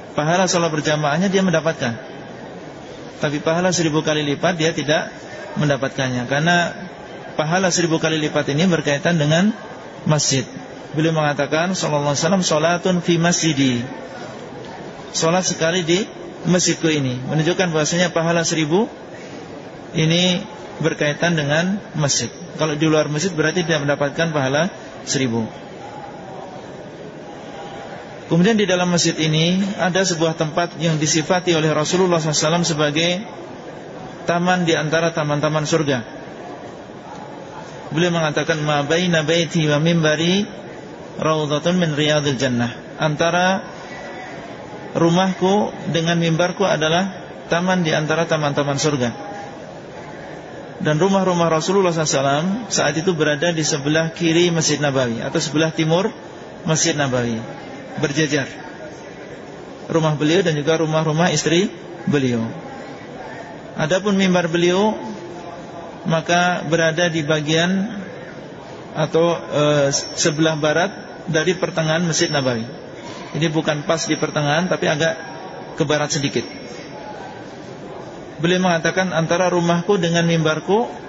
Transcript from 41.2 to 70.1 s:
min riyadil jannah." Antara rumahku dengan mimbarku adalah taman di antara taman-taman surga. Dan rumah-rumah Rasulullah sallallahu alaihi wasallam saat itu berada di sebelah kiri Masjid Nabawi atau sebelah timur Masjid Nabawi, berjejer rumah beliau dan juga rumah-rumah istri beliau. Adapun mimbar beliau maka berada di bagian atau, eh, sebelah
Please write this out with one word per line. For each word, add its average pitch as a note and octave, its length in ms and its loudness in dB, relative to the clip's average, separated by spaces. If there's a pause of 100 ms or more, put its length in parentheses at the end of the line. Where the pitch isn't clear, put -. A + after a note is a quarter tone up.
min D#3+ 160 2
riyadil D3 400 2
jannah." A#2+ 640 -2
Antara E3+ 640 2 (1300)
rumahku F#3 800 2 (220)
dengan E3 260 2
mimbarku F3 480 2
adalah D#3+ 480 2 (320)
taman F3+ 400 2
di D3 80 2
antara D#3 320 2
taman-taman D3 480 2
surga. C3+ 340 2 (1700)
Dan D3+ 240 2
rumah-rumah F#3 480 4
Rasulullah F3+ 400 4
sallallahu D#3+ 220 0
alaihi C#3+ 100 2
wasallam C#3+ 260 2 (220)
saat C#3+ 300 2
itu F3+ 160 2
berada D3+ 340 2
di D#3+ 160 0
sebelah D#3 480 0
kiri E3+ 400 4
Masjid D3+ 240 2
Nabawi C3 480 0
atau D3 160 0
sebelah D#3 320 0
timur E3 400 2 (560)
Masjid D#3+ 240 2
Nabawi, B2 480 0 (560)
berjejer C#3+ 480 0 (1400)
rumah D#3 240 2
beliau D#3 320 2
dan E3 80 2
juga D3+ 240 2
rumah-rumah D#3+ 560 2
istri E3 400 2 (320)
beliau. B2+ 400 2 (1300)
Adapun F#3+ 480 2
mimbar F3+ 320 4
beliau F3+ 400 4 (1120)
maka F3 640 2
berada E3 400 4
di D#3+ 160 -2
bagian E3 720 2 (960)
atau, D#3+ 400 2
eh, D3 580 2
sebelah D#3+ 720 0